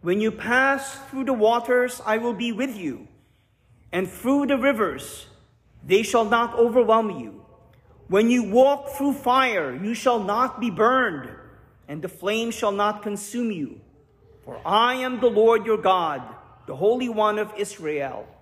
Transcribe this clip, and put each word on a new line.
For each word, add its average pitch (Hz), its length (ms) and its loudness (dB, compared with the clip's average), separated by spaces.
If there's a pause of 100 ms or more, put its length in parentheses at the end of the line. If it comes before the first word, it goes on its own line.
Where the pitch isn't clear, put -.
When 180 180 0
you 220 120 0
pass 262 640 0 (100)
through 262 180 -6
the 269 60 0
waters, 240 720 2
I 214 140 0
will 233 160 -2
be 233 160 -4
with 233 260 -6
you. 147 300 -8 (840)
And 185 180 -2
through 277 360 0
the 269 120 2
rivers, 220 680 -2 (580)
they 190 160 4
shall 226 220 2
not 233 340 0
overwhelm 226 520 4
you. 123 360 -12 (640)
When 214 220 4
you 240 200 2
walk 269 400 4
through 277 220 -2
fire, 240 640 0
you 202 180 -6
shall 240 240 2
not 220 420 -2
be 240 100 -2
burned, 214 600 0 (560)
and 151 160 -12
the 180 60 -8
flame 220 420 -4
shall 220 220 -2
not 208 300 -2
consume 220 500 -6
you. 147 280 -8 (640)
For 123 220 -14
I 226 280 4
am 254 260 -4
the 247 100 4
Lord 220 360 4
your 220 120 2
God, 170 440 0 (440)
the - 80 -8
Holy 233 340 0
One 214 300 0
of 208 180 -4
Israel 147 680 -6 (160)